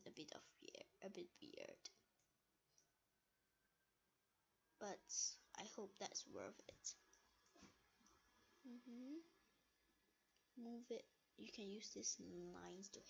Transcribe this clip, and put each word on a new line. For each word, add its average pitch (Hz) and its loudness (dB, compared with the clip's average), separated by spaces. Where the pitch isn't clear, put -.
a - -6
bit - -4
of - -4
weird, - -6
a 196 0
bit 175 -2
weird. - -4
But 202 0
I - 0
hope 208 -2
that's - 2
worth 98 0
it. - -2
Mm-hmm. 254 -2
Move 233 0
it. 226 6
You 214 -4
can 202 2
use 214 2
these - 6
lines 175 -2
to - -6